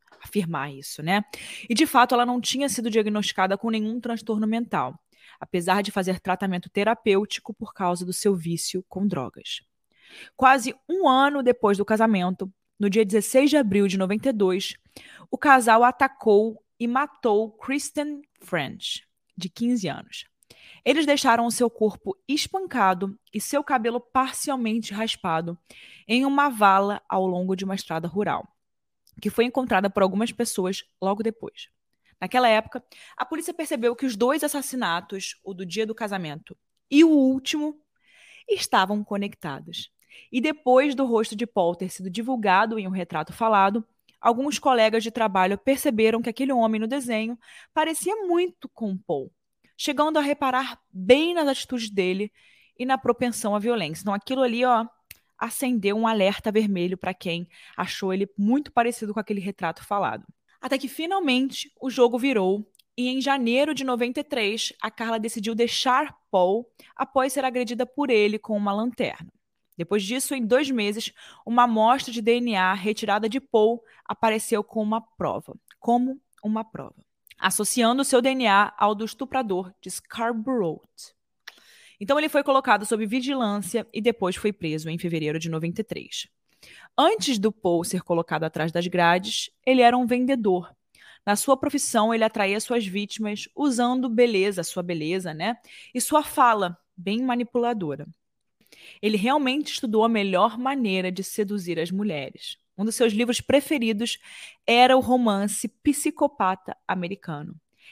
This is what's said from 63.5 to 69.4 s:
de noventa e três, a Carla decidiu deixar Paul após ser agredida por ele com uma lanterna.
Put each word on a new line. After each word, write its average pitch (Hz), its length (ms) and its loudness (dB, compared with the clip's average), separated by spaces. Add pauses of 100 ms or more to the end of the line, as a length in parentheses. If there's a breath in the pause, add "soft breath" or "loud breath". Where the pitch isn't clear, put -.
de 269 120 -6
noventa 247 340 -2
e 294 40 -4
três, 226 580 -4
a 220 100 -6
Carla 226 260 -4
decidiu 220 380 -4
deixar 247 580 0 (160)
Paul 190 400 2 (240 soft breath)
após 269 380 -2
ser 262 140 -2
agredida 247 400 -2
por 277 240 -4
ele 208 280 4
com 214 200 -4
uma 202 160 -2
lanterna. 226 580 -6 (460)